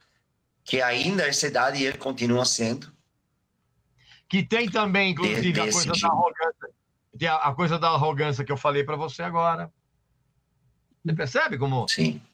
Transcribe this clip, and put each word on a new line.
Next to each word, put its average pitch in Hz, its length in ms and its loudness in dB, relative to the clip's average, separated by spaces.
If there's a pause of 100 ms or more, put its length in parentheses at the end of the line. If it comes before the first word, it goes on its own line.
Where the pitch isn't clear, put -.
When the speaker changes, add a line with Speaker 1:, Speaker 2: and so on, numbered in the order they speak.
(640)
Speaker 1:
que 131 180 0
ainda 147 420 0
a 147 40 2
essa 143 200 0
idade 135 360 2
ele 139 140 -2
continua 123 480 0
sendo 117 460 -2 (1400)
Speaker 2:
Que 190 140 2
tem 226 260 0
também, 196 420 2
inclusive, 185 400 0
Speaker 1:
De-, 151 80 0
Speaker 2:
a - 60 0
Speaker 1:
desse 214 120 0
Speaker 2:
coisa - 120 -2
da 170 60 -2
Speaker 1:
tipo. 1077 120 0
Speaker 2:
arrogância. - 640 0 (480)
Tem 160 100 -2
a, 160 80 2
a 147 200 0
coisa 165 240 0
da 165 100 2
arrogância 147 560 0
que 139 60 -6
eu 139 60 0
falei 143 260 2
pra 147 120 -4
você 156 280 -6
agora. 170 480 0 (1300)
Você 160 120 -2
percebe 175 420 0
como 131 320 -2
Speaker 1:
Sim. - 320 -2 (120)